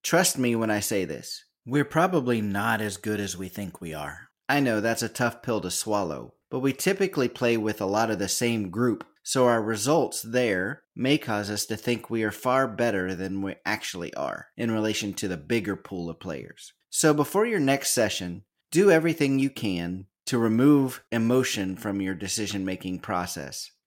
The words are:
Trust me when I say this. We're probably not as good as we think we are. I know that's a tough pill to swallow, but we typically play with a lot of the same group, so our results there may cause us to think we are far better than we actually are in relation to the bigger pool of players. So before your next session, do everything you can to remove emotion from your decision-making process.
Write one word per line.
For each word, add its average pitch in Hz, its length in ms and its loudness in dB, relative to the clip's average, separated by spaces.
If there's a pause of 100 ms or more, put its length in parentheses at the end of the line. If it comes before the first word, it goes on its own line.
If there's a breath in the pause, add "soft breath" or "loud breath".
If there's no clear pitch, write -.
Trust 170 340 2
me 120 160 2
when 113 160 0
I 104 80 2
say 101 260 0
this. - 400 -10 (220)
We're 139 180 2
probably 143 560 2
not 104 400 0
as 101 180 -4
good 107 200 -2
as 95 180 -4
we 92 120 -8
think 95 320 -10
we 80 140 -8
are. 73 340 -10 (200)
I 143 120 2
know 113 200 2
that's 113 220 0
a 113 60 -2
tough - 340 -2
pill 113 180 0
to 90 100 -6
swallow, 82 640 -2 (160)
but 127 100 -4
we 135 120 2
typically 185 560 0
play 117 300 2
with 107 240 -2
a - 20 0
lot 107 260 2
of 101 80 -2
the 98 100 -2
same 113 420 0
group, 113 340 0 (180)
so 131 220 2
our 117 160 6
results 113 600 0
there 113 600 0 (120)
may 139 220 2
cause 104 320 -2
us 104 160 -4
to 107 100 -4
think 120 320 -2
we 113 140 -2
are 107 80 0
far 131 360 2
better 98 480 0
than 95 280 -4
we 95 140 -6 (100)
actually 90 480 -6
are 65 320 -6 (100)
in 117 140 -2
relation 107 420 0
to 95 160 -4
the 90 80 -2
bigger 95 400 -2
pool 87 320 -8
of 78 100 -10
players. 71 540 -12 (160)
So - 240 4
before 151 320 2
your 220 160 0
next 139 300 2
session, 98 540 0 (280)
do 196 180 6
everything 156 480 4
you 135 120 2
can 92 560 -4 (180)
to 123 140 0
remove 127 720 6
emotion 113 640 2
from 98 240 -4
your 95 140 -2
decision-making 95 880 -4
process. 87 680 -6 (160)